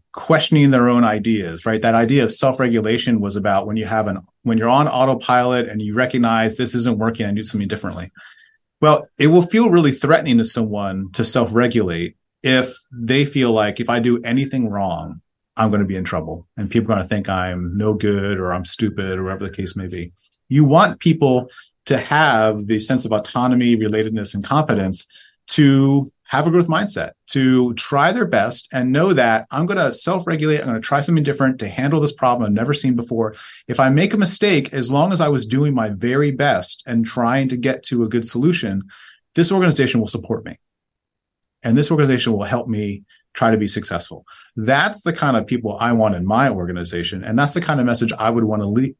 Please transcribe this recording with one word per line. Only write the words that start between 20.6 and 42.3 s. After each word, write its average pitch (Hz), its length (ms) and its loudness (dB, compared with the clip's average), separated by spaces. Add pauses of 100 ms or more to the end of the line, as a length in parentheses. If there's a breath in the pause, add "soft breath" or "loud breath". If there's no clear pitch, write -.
want 160 340 2
people 139 500 2 (380 loud breath)
to 139 100 0
have 113 680 0
the 110 140 0
sense 127 240 -2
of 110 80 -4
autonomy, 123 640 2
relatedness, 110 580 -2
and 101 80 -4
competence 107 640 -2 (440 soft breath)
to 139 600 4 (140)
have 147 240 0
a - 20 2
growth 170 160 4
mindset, 165 460 -4 (160)
to 127 460 2
try 143 360 0
their 220 160 -2
best 120 460 -2
and 127 180 -2
know 165 220 4
that 117 400 2
I'm 151 140 -2
gonna 175 260 0
self-regulate, 156 680 -2
I'm - 40 -6
gonna 113 140 -4
try 139 200 0
something 156 220 2
different 135 380 0
to 104 80 -4
handle 143 320 0
this 147 100 0
problem 123 380 0
I've 104 40 0
never 120 220 0
seen 127 220 0
before. 113 400 -4 (320 loud breath)
If 113 100 -4
I 131 100 4
make 170 260 2
a 214 40 0
mistake, 185 560 0
as 123 160 -4
long 151 220 2
as 170 80 0
I 151 80 2
was 127 180 0
doing 139 280 0
my 110 160 0
very 127 420 0
best 123 560 -2
and 117 180 0
trying 127 440 0
to 127 60 -4
get 131 280 -2
to 120 180 -2
a 110 60 0
good 113 180 -2
solution, 120 560 0 (540 loud breath)
this 170 160 4
organization 151 480 2
will 104 80 -4
support 113 360 -6
me. - 120 -14 (1080)
And 117 140 4
this 147 140 2
organization 131 400 2